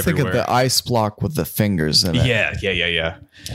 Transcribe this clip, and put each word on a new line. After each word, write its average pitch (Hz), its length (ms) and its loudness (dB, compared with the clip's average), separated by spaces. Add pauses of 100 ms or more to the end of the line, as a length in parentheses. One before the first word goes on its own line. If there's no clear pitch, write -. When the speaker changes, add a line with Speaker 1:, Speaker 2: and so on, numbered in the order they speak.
Speaker 1:
think 160 140 0
of 147 80 0
Speaker 2:
everywhere. 113 180 0
Speaker 1:
the - 80 -2
ice 123 280 2
block 110 420 0
with 123 140 -2
the 85 80 0
fingers 85 580 0
in 85 140 0
it. 120 100 4
Speaker 2:
Yeah, 101 340 2
yeah, 98 120 -2
yeah, 87 140 0
yeah. 82 300 -2 (380)